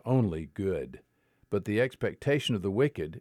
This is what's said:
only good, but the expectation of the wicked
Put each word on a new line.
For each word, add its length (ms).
only 480
good, 460
but 160
the 140
expectation 760
of 80
the 80
wicked 500